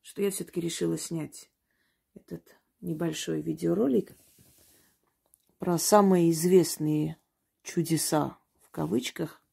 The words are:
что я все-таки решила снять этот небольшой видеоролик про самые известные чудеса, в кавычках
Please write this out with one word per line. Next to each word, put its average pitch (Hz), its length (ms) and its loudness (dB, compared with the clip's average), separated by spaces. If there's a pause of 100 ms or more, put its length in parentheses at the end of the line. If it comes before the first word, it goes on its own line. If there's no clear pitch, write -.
что - 220 -10
я 196 80 0
все-таки 180 300 -8
решила 165 360 -4
снять - 540 -10 (640)
этот - 420 -18 (240)
небольшой 160 600 -6
видеоролик 170 760 -2 (1400)
про 175 200 0
самые 185 520 6
известные 156 880 2 (460)
чудеса, 156 760 -2 (220)
в - 100 -20
кавычках 165 680 -6 (120)